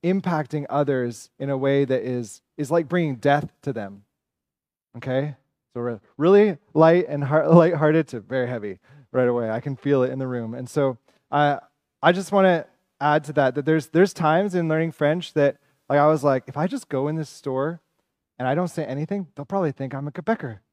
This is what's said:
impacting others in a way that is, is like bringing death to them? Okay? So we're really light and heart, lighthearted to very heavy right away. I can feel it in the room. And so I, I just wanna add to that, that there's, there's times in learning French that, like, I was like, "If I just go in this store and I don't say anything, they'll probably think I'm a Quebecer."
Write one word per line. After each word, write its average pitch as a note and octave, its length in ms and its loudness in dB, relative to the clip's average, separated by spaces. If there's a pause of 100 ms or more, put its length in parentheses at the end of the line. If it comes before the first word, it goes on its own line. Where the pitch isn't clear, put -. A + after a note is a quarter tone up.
impacting E3 640 -2
others C3 680 -2
in C#3 100 -6
a C#3 80 -2
way C#3 260 2
that B2+ 180 0
is, B2 400 -6 (140)
is C#3+ 160 -4
like E3 160 0
bringing D#3+ 280 -2
death C#3+ 360 0 (120)
to C#3 100 -6
them? G2+ 300 -10 (920)
Okay? C3 400 -4 (380)
So B2 80 -8
we're A#2+ 180 -6 (180)
really F#3+ 400 4 (160)
light E3 360 4
and C#3+ 140 -4
heart, D3 280 0
lighthearted D#3+ 580 4
to A#2+ 100 -10
very A#2+ 280 -4
heavy G#2 320 -8 (320)
right B2+ 160 2
away. A#2+ 220 -2
I A2 100 -4
can C3+ 160 -8
feel C#3 280 0
it B2+ 80 -2
in C3 80 -8
the C3 80 -6
room. A#2 260 -8
And B2+ 160 -12
so C3+ 280 0 (340)
I, C#3+ 280 2 (420)
I D#3+ 100 6
just F3+ 200 -2
wanna F#3+ 360 4 (340)
add D3 240 2
to D3+ 80 -12
that, C3 220 2
that C#3+ 100 -4
there's, D#3+ 220 0
there's F3+ 260 2
times F3 420 0
in E3 140 -2
learning D#3+ 220 0
French D#3 420 -2
that, C#3+ 240 2 (320)
like, C#3+ 100 2
I D3 80 6
was D#3 160 2
like, C3+ 240 0
"If C3+ 100 -12
I D#3+ 100 -2
just B3+ 220 -8
go C#3 180 -4
in D#3 80 -4
this D#3 140 -8
store C#3+ 500 -6 (580)
and B2+ 80 -6
I C3 100 0
don't F3+ 120 -2
say E3 160 -8
anything, D#3 520 -6
they'll C#3+ 100 -12
probably F#3 260 -2
think C3+ 220 -8
I'm C#3 120 -10
a C#3+ 60 -12
Quebecer." D3 480 -6 (140)